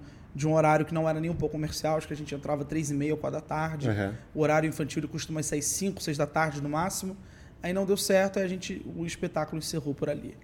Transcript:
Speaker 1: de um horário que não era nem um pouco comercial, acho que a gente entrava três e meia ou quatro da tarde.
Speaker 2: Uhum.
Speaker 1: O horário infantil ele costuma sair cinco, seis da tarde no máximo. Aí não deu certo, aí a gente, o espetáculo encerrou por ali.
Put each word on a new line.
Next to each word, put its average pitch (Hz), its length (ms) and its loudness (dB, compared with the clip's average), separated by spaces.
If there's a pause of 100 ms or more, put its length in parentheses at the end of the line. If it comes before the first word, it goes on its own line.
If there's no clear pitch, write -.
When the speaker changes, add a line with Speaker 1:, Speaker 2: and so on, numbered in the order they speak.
(360)
Speaker 1:
de 147 120 0
um 156 60 4
horário 156 320 6
que 165 80 -6
não 160 160 2
era 156 100 0
nem 165 120 0
um 165 40 0
pouco 151 180 0
comercial, 151 440 0
acho 156 100 -4
que 156 60 -6
a - 20 -6
gente 143 200 -8
entrava 143 280 -2
três 147 280 -2
e - 20 0
meia 143 180 2
ou 151 60 0
quatro 147 220 -4
da - 40 -14
tarde. 156 460 -2
Speaker 2:
Uhum. 101 240 2 (220)
Speaker 1:
O 151 60 2
horário 156 280 6
infantil 147 300 -2
ele 151 80 -2
costuma 156 340 -4
sair 147 220 -2
cinco, 190 360 0
seis 156 160 -2
da 147 120 2
tarde 151 340 0
no 147 80 -2
máximo. 190 480 -2 (460)
Aí 175 100 -2
não 190 140 0
deu 196 100 4
certo, 190 400 4
aí 190 80 2
a - 20 -2
gente, 185 380 -6 (100)
o 165 80 -4
espetáculo 165 540 -4
encerrou 147 380 -4
por 147 160 -2
ali. - 320 -6